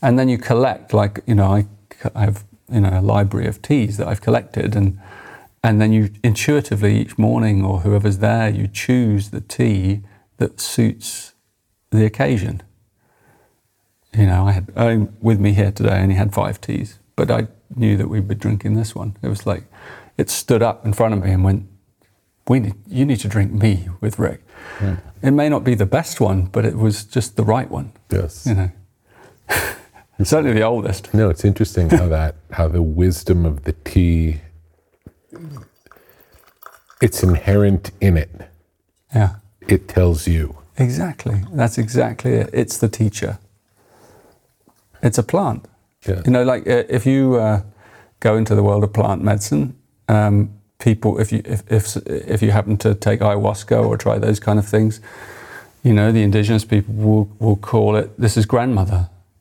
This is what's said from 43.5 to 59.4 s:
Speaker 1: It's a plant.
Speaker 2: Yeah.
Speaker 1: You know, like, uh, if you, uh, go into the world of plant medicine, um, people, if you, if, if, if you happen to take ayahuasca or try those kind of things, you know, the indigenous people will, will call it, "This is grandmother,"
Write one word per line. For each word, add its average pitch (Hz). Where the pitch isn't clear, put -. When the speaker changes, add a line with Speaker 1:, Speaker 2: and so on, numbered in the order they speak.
Speaker 1:
It's 120
a 117
plant. 170
Speaker 2:
Yeah. 92
Speaker 1:
You 123
know, 123
like, 127
uh, 120
if 117
you, 131
uh, 107
go 110
into 110
the 104
world 101
of 101
plant 104
medicine, 123
um, 104
people, 110
if 107
you, 110
if, -
if, -
if -
you 107
happen 101
to 107
take 104
ayahuasca 104
or 110
try 110
those 107
kind 107
of 101
things, 110
you 120
know, 104
the 113
indigenous 104
people 104
will, 107
will 110
call 104
it, -
"This 110
is 110
grandmother," 104